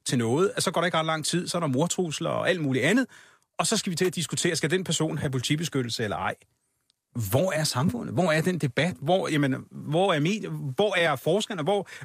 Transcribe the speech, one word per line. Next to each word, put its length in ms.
til 120
noget, 380
at 60
så 80
går 100
der 60
ikke 120
ret 80
lang 180
tid, 240
så 100
er 20
der 60
mordtrusler 640
og 180
alt 120
muligt 240
andet, 220
og 80
så 100
skal 140
vi 60
til 80
at 100
diskutere, 420
skal 140
den 140
person 340
have 120
politibeskyttelse 760
eller 120
ej? 180
Hvor 220
er 120
samfundet? 500
Hvor 180
er 80
den 180
debat? 440
Hvor, 260
jamen, 280
hvor 440
er 60
medier? 300
Hvor 480
er 180
forskerne? 460
Hvor, 260